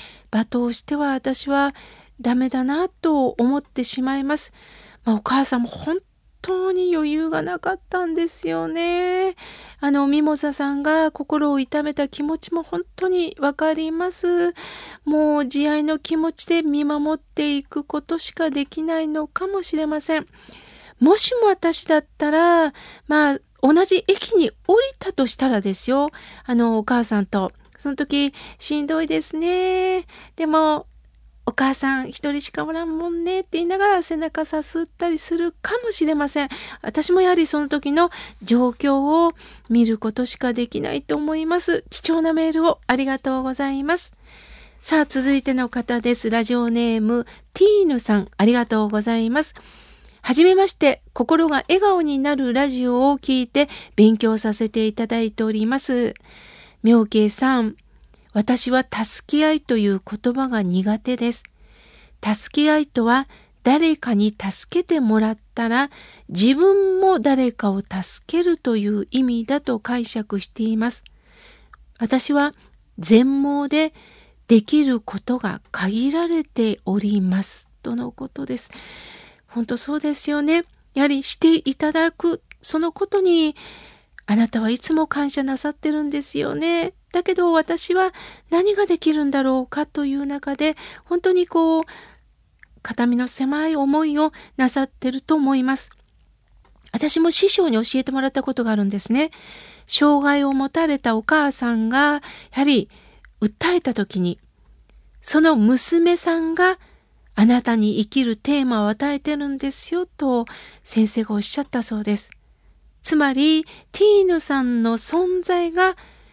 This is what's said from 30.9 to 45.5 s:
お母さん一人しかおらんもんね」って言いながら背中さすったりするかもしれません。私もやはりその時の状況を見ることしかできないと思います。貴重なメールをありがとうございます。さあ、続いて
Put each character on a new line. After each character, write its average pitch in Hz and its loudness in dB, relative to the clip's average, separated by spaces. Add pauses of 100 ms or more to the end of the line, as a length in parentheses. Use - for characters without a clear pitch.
お - -6
母 269 0
さ 269 -4
ん 254 -10
一 285 -8
人 285 -4
し - -10
か 302 -6
お 311 -8
ら 330 -6
ん 320 -6
も 339 -4
ん 339 -4
ね」 370 -2
っ - -4
て - -14
言 339 -2
い - -2
な 381 -2
が 403 2
ら 370 2
背 330 -6
中 311 -4
さ 311 -4
す 330 -6
っ - -8
た 349 -6
り 320 0
す - -6
る 339 -2
か - -6 (100)
も 453 -4
し 339 0
れ 311 0
ま 294 -2
せ 285 -4
ん。 277 -8 (320)
私 302 -2
も 370 4
や 359 4
は 359 4
り 330 2
そ 294 -2
の 294 -2
時 285 -2
の 339 2 (320)
状 240 2
況 285 2
を 330 0 (340)
見 233 4
る 220 0
こ 220 -4
と 247 -4
し - -6
か 247 -2
で 240 -4
き - -6
な - -6
い 277 -4
と 294 -4
思 302 -2
い 320 -4
ま 339 0
す。 339 -2
貴 - -6
重 330 0
な 330 0
メ 320 0
ー 311 -4
ル 320 2
を - 0
あ 247 0
り 269 -2
が 269 -2
と 262 -4
う 262 -6
ご 262 -4
ざ 277 -4
い 269 -4
ま 330 0
す。 - -10 (680)
さ 311 2
あ、 285 2
続 269 0
い 269 0
て 269 -2